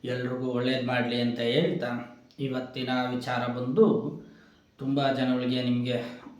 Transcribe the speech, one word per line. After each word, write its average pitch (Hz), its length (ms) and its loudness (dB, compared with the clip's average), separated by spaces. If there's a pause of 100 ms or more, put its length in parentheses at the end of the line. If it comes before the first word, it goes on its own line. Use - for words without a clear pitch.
(120)
ಎಲ್ರಿಗೂ 127 340 -2 (120)
ಒಳ್ಳೇದು 127 340 0
ಮಾಡಲಿ 120 320 0
ಅಂತ 120 160 0 (140)
ಹೇಳ್ತಾ, 170 360 2 (560)
ಇವತ್ತಿನ 127 460 -4 (240)
ವಿಚಾರ 123 260 -2 (160)
ಬಂದು, 143 300 6 (920)
ತುಂಬ 139 280 2 (100)
ಜನಗಳಿಗೆ 127 420 0 (100)
ನಿಮಗೆ 123 280 2 (420)